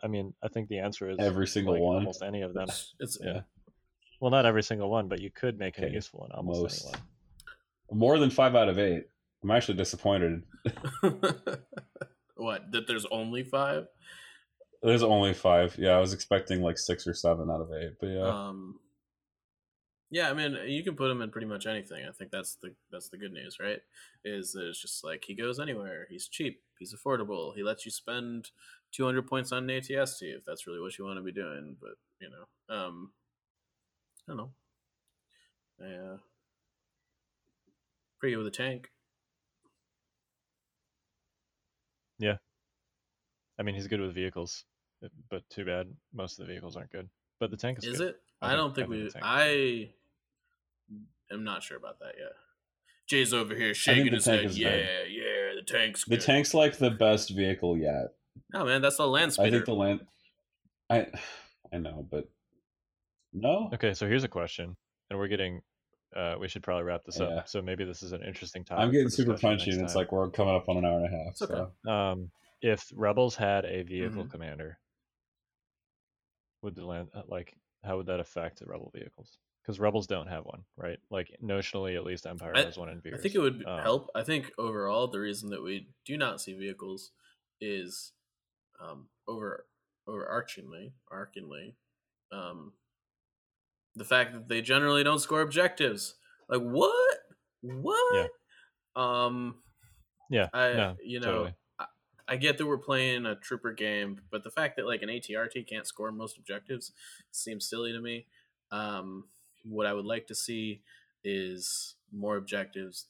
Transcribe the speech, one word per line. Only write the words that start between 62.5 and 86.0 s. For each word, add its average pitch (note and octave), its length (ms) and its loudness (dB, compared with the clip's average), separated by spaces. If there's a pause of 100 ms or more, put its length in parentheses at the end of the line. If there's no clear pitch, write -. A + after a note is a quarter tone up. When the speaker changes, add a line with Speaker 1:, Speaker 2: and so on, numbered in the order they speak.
Speaker 2:
no. E3+ 420 2
Speaker 1:
Okay, G#2 200 2
so G#2 120 -2
here's C3 180 4
a - 40 -2
question, F2 480 -6 (340)
and G2 80 -4
we're G2+ 100 -2
getting, F#2+ 320 -2 (560)
uh, E2+ 240 -2
we F#2 80 -6
should F#2 140 -10
probably F2 220 -2
wrap F2 200 -4
this - 140 -8
Speaker 2:
Yeah. F#2 80 0
Speaker 1:
up. E2+ 220 -4
So G2+ 120 -4
maybe F#2 240 -4
this F2+ 180 -10
is F#2 100 -10
an F2 100 -8
interesting F#2 480 -10
Speaker 2:
I'm - 60 -4
Speaker 1:
topic A#2 160 4
Speaker 2:
getting C#3 160 6
Speaker 1:
for - 20 0
Speaker 2:
super A#2+ 220 4
Speaker 1:
discussion G#2+ 260 4
Speaker 2:
punchy, G2 120 0
Speaker 1:
next F#2 60 4
Speaker 2:
and F#2 80 2
it's F#2 100 0
Speaker 1:
time. F#2+ 80 6
Speaker 2:
like F2+ 100 -2
we're F#2+ 180 2
coming G2 240 4
up F#2 140 2
on F2+ 100 2
an F2+ 60 4
hour F2 140 4
and E2+ 80 4
a F2+ 120 -2
half, D#2+ 140 -6
Speaker 3:
It's - 100 -8
okay. F2+ 280 -2 (140)
Speaker 2:
so. A2 60 -2
Speaker 1:
Um, F#2 400 0 (320)
if A2 320 2
Rebels G#2+ 400 4
had G2+ 300 2
a F2+ 180 -4
vehicle F#2 400 -4
Speaker 3:
Mm-hmm. - 80 -10
Speaker 1:
commander, D#2 480 -12 (1800)
would G2+ 140 -8
the F2+ 80 -14
land, F2 300 -8
uh, G#2 120 -12
like, F2+ 300 -10 (260)
how F#2+ 140 -4
would F#2 100 -6
that F2+ 140 -2
affect E2 400 -8
the - 60 -16
Rebel - 280 -12
vehicles? - 440 -18 (260)
'Cause G2+ 140 -6
Rebels G#2 280 2
don't E2+ 200 -4
have E2+ 200 -8
one, - 180 -16 (120)
right? F2 220 -8 (120)
Like, F#2 320 -6
notionally, G2 540 -2
at E2+ 80 -4
least F2 220 -6
Empire E2 300 -8
Speaker 3:
I, C#3 80 6
Speaker 1:
has E2+ 140 -6
one E2+ 100 -10
in E2 100 -12
Speaker 3:
I - 20 -14
think - 220 -10
Speaker 1:
Veers. G3+ 120 -2
Speaker 3:
it G3+ 40 2
would C3 280 2
Speaker 1:
Um, F2 140 -4
Speaker 3:
help. B2 340 0
I A2+ 100 -2
think D3+ 340 -2
overall, A2 480 0
the G#2 140 -6
reason G#2 300 -6
that F#2+ 120 -6
we F#2+ 300 -8 (120)